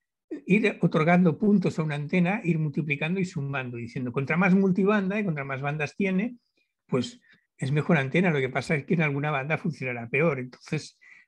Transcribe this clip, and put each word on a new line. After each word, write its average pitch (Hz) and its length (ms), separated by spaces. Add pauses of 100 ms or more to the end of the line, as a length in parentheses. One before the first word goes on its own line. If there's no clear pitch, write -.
(460)
ir 202 340
otorgando 170 580
puntos 196 400
a 165 40
una 156 120
antena, 175 480
ir 165 160
multiplicando 156 640
y 180 40
sumando, 139 520
diciendo, 120 340
contra 139 260
más 185 180
multibanda 196 640
y 208 40
contra 151 200
más 135 160
bandas 147 340
tiene, 202 440 (480)
pues - 340 (360)
es 131 140
mejor 151 280
antena. 165 320
Lo 147 100
que 127 80
pasa 139 260
es 139 100
que - 100
en 165 80
alguna 143 280
banda 147 280
funcionará 127 500
peor. 135 320
Entonces, - 580 (300)